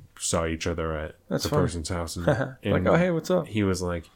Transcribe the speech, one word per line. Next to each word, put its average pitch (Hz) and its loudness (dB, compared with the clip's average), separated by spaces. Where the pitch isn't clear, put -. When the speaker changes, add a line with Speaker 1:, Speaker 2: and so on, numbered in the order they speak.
Speaker 1:
saw 82 0
each 80 -2
other 80 -2
at 76 -8
Speaker 2:
That's - -2
Speaker 1:
the - 0
Speaker 2:
fun. 147 0
Speaker 1:
person's 82 -2
house. 85 -4
Speaker 2:
<laughs> - -
Speaker 1:
And, 85 -4
Speaker 2:
Like, 131 0
Speaker 1:
and 147 2
Speaker 2:
"Oh, 185 6
hey, 175 4
what's 165 -2
up?" 170 0
Speaker 1:
he 107 2
was 92 2
like, 87 -4